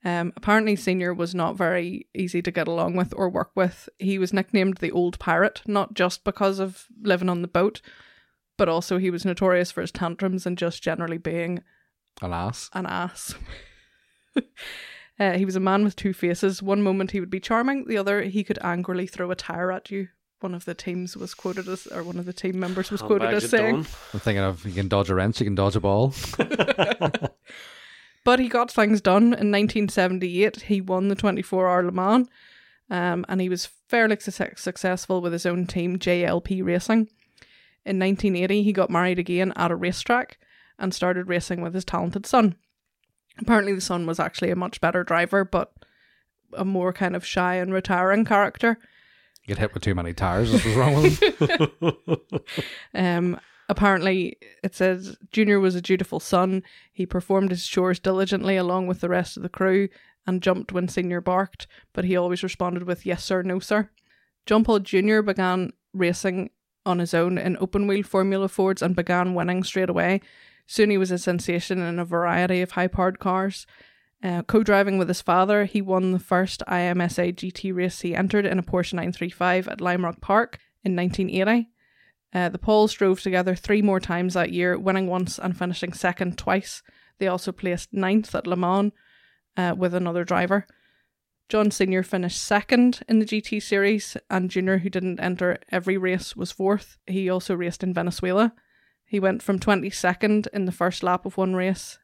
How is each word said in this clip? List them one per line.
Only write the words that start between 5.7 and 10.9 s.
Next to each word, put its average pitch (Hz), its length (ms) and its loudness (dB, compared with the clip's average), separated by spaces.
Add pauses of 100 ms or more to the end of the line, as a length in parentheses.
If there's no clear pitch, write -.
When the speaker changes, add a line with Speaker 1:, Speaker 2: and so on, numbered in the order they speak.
Speaker 1:
just 180 280 -2
because 196 360 0
of 190 260 -6 (160)
living 185 280 2
on 175 120 -2
the 175 60 -6
boat, 185 340 0 (760)
but 202 120 2
also 175 300 0
he 190 100 0
was 175 160 -4
notorious 180 460 2
for 180 100 -8
his 170 100 -8
tantrums 185 540 -4
and 175 100 -4
just 170 280 -6
generally 165 340 -4